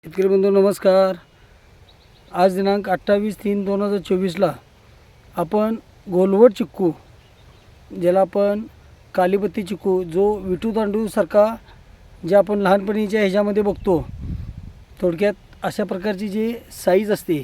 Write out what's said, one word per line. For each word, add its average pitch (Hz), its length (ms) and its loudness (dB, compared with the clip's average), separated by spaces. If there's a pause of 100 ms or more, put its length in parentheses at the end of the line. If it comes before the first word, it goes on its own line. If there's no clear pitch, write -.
शेतकरी 190 240 -2
बंधू 196 220 4
नमस्कार. 190 640 4 (1160)
आज 185 220 2
दिनांक 196 360 0
अठ्ठावीस 202 540 0
तीन 202 200 -2
दोन 196 180 -2
हजार 202 160 -2
चोवीसला 185 520 0 (880)
आपण 214 400 -2 (340)
घोलवड 196 420 6
चिक्कू, 175 380 -2 (1080)
ज्याला 180 200 2
आपण 202 420 0 (520)
कालीपत्ती 190 480 0
चिक्कू, 185 420 -2
जो 175 220 0 (120)
विठू 190 320 -4
दांडूसारखा 208 760 0 (840)
जे 180 80 2
आपण 202 220 2
लहानपणीच्या 202 600 0
ह्याच्यामध्ये 202 420 0
बघतो, 196 340 0 (1040)
थोडक्यात 185 320 0 (300)
अशा 202 220 -4
प्रकारची 196 440 -6
जी 220 240 -4 (320)
साईज 202 280 2
असते 160 320 -2